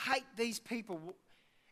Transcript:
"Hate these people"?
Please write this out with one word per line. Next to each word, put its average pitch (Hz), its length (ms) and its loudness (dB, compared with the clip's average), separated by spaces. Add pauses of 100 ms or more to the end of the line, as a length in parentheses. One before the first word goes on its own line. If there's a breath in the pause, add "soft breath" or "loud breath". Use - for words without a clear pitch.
"Hate 262 200 4 (100)
these 226 240 2
people"? 190 560 -6 (560 soft breath)